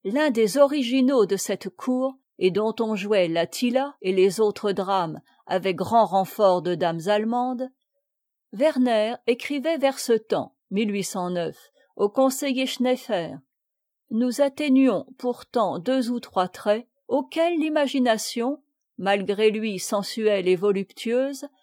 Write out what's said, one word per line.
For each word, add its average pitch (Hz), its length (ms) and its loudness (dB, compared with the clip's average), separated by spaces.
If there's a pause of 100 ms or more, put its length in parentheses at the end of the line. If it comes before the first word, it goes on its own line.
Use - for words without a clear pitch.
l'un 277 260 0
des 220 260 2
originaux 262 720 4
de 185 80 -2
cette 196 340 -6
cour, 262 480 -4 (220)
et 185 140 0
dont 214 260 -2
on 220 160 -2
jouait 202 320 2
l'Attila 240 760 -2
et 190 100 -2
les 190 260 4
autres 208 320 0
drames 185 500 -2 (260)
avec - 280 -2
grand 208 320 2
renfort 185 560 2
de 175 140 -2
dames 165 320 -2
allemandes, 247 640 -2 (800)
Werner 240 640 2 (100)
écrivait 285 520 -2
vers 269 200 0
ce - 140 -2
temps, 220 420 -2 (160)
mille 208 220 -2
huit 196 100 -2
cent 180 280 -6
neuf, 170 420 -6 (240)
au 202 120 0
conseiller 262 580 0
Schneffer. 247 680 -2 (760)
Nous 233 300 0
atténuons 269 640 4 (120)
pourtant 220 600 -4
deux 254 320 0
ou 240 80 -4
trois 214 260 -2
traits 214 400 -2 (220)
auxquels 330 500 0
l'imagination, 269 1040 -2 (400)
malgré 202 480 2
lui 214 280 -4
sensuelle 202 680 -2
et 185 100 4
voluptueuse, 226 920 -2 (140)